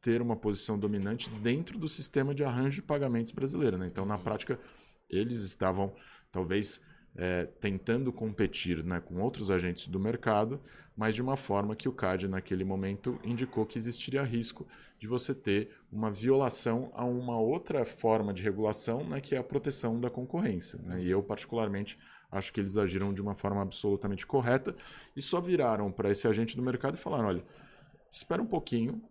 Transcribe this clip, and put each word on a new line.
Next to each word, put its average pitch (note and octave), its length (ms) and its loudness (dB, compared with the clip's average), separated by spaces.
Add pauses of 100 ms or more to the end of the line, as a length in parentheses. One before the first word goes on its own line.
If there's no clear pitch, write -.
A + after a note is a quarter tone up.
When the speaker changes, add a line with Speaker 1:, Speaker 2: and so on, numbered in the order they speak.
Speaker 1:
ter A#2 180 4
uma A#2 140 2
posição G#2+ 420 0
dominante G#2 540 -2
dentro A#2+ 480 0
do D#3+ 100 -4
sistema D3+ 460 0
de C#3+ 80 0
arranjo C3+ 340 0
de - 60 -8
pagamentos B2+ 480 0
brasileiro, C3+ 480 0
né? F#2 80 -2
Então, F#2 180 -4
na G#2 120 -2
Speaker 2:
Uhum. F#2 60 -6
Speaker 1:
prática, G#2+ 360 -2 (500)
eles A#2 340 0
estavam, F#2+ 520 0 (360)
talvez, F#2+ 500 0 (360)
é, F2+ 280 0
tentando A2+ 680 0
competir, F#2+ 680 0
né, F2 180 0
com F2 220 -4
outros A2 260 -2
agentes F2+ 380 0
do F#2 140 -2
mercado, A2+ 600 0 (360)
mas A2 180 0
de A#2 80 -2
uma C3 140 0
forma G#2 380 0
que A#2+ 140 -4
o B2+ 40 -2
cad, F#2 360 0
naquele F#2+ 360 -2
momento, G2 600 -2
indicou A#2+ 400 0
que A2+ 140 -6
existiria A#2+ 440 -2
risco A#2 440 -2 (320)
de G#2+ 100 -10
você B2+ 260 0
ter G#2 360 2 (200)
uma G#2+ 200 0
violação A#2+ 840 2
a A#2+ 100 -4
uma B2 340 -2
outra C3 460 2
forma A2 480 2
de F#2 100 -6
regulação, G#2+ 680 0
né, C#3 120 -4
que C#3 140 -2
é C3 40 2
a B2 60 -2
proteção C3 560 -2
da B2 100 0
concorrência, B2+ 720 -2
né? F2+ 200 -4
E F2+ 80 2
eu, F#2+ 120 4
particularmente, G#2 760 -2 (320)
acho G2 220 -4
que - 80 0
eles G2 160 0
agiram G2 360 2
de G2 100 -4
uma G2+ 120 -2
forma G2+ 280 0
absolutamente G2 640 -2
correta B2 480 2 (420)
e C3+ 60 -4
só F3 180 4
viraram B2 500 2
pra G2+ 200 2
esse G2+ 180 4
agente A2+ 280 2
do B2 60 -2
mercado B2+ 320 0
e - 40 -6
falaram, A#2+ 300 0
"Olha, F2+ 160 0 (680)
espera - 300 -2
um A3+ 60 0
pouquinho" C3+ 640 0